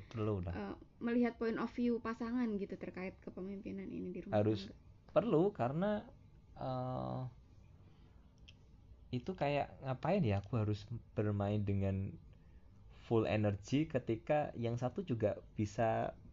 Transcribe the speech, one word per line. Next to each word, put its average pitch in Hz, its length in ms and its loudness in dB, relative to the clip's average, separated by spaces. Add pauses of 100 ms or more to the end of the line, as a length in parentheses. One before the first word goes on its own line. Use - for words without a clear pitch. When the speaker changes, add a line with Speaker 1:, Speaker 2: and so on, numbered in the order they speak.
Speaker 1:
perlu 107 340 0
lah. 87 140 -4
Speaker 2:
eh, 101 200 -6 (220)
melihat 233 380 2
point 226 220 0
of 226 120 0
view 240 300 0
pasangan 233 540 -2
gitu 196 220 -4
terkait 185 440 -6
kepemimpinan 196 680 -8
ini 185 220 -6
di 170 120 -6
rumah - 120 -8
Speaker 1:
Harus 104 320 2
Speaker 2:
tangga? - 460 -18
Speaker 1:
perlu 175 400 6
karena, 160 400 0 (640)
eh, 127 680 -4 (1900)
itu 123 220 -4
kayak 143 340 0 (120)
ngapain 147 440 2
ya 98 160 4
aku - 180 -2
harus 104 300 0 (260)
bermain 104 480 2
dengan 98 480 2 (920)
full 113 240 4
energy 107 580 2
ketika 143 680 0
yang 117 180 0
satu 123 300 -2
juga 110 340 2 (160)
bisa, 113 640 2 (140)